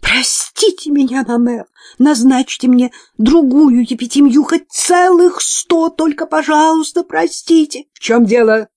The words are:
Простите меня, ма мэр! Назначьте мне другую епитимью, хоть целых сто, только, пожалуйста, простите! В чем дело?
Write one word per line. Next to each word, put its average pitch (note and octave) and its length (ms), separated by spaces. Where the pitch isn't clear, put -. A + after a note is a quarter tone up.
Простите - 760
меня, C4+ 360
ма A#3+ 100
мэр! A#3+ 280
Назначьте C4 680
мне B3 220
другую C4+ 640
епитимью, B3+ 600
хоть - 260
целых F4+ 720
сто, - 480
только, D#4+ 360
пожалуйста, D#4 800
простите! D#4 880
В - 80
чем A#3 260
дело? A3 520